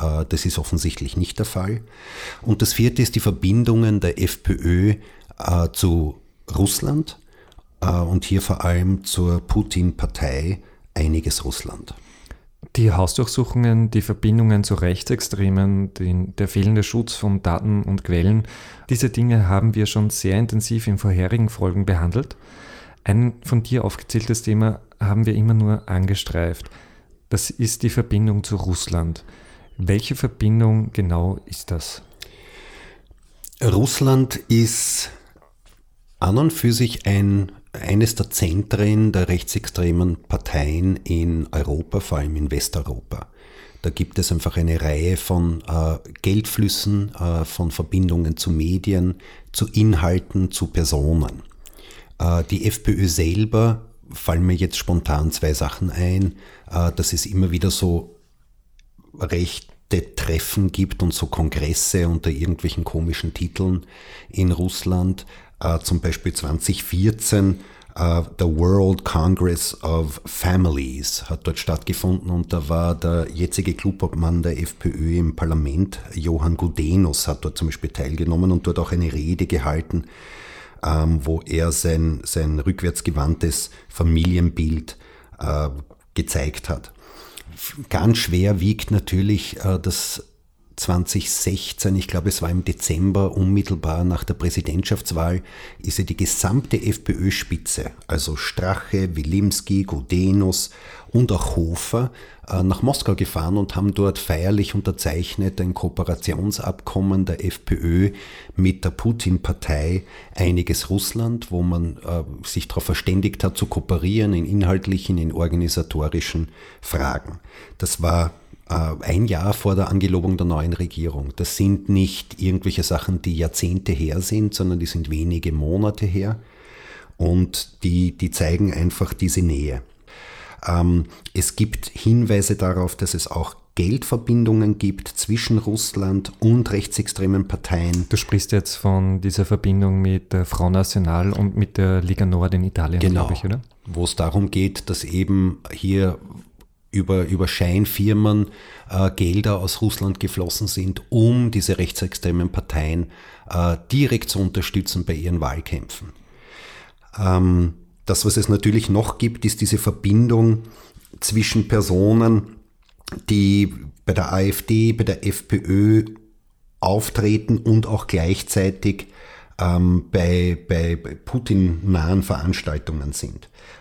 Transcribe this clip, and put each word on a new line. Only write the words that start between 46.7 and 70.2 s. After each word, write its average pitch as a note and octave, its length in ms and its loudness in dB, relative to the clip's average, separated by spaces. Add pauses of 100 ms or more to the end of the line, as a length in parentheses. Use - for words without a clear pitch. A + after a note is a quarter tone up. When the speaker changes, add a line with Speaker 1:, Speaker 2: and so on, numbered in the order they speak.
Speaker 1:
äh, E2+ 320 0
von F2 240 -2
Verbindungen E2+ 640 0
zu - 140 -4
Medien, F2+ 640 2 (380)
zu - 160 0
Inhalten, F#2 800 2
zu - 160 -4
Personen. D2 760 0 (760)
Äh, E2+ 320 2
die G2+ 160 0
F - 160 -2
P G#2+ 100 2
Ö F#2 160 2
selber, A2 800 0 (260)
fallen E2+ 320 0
mir F2+ 120 4
jetzt E2+ 200 -2
spontan D#2 560 0
zwei D#2 220 0
Sachen D2+ 340 -4
ein, F2+ 460 0 (360)
äh, E2+ 220 0
dass - 220 -2
es E2+ 100 -2
immer F#2+ 260 0
wieder F2 200 2
so F2 460 -2 (1000)
rechte - 1000 -4
Treffen F2 540 0
gibt - 320 -2
und E2+ 120 0
so - 140 -4
Kongresse E2 800 0
unter E2 200 0
irgendwelchen E2 560 -2
komischen D#2+ 480 -4
Titeln F#2 540 -2 (420)
in F#2 240 0
Russland. F2+ 720 -2 (380)
Äh, E2 180 0
zum F2 200 0
Beispiel F2 320 -4
zwanzig E2 520 -4
vierzehn, G2 760 2 (340)
äh, E2+ 280 2 (160)
der E2+ 180 0
World F#2+ 480 4
Congress F2 800 0
of D#2+ 420 -2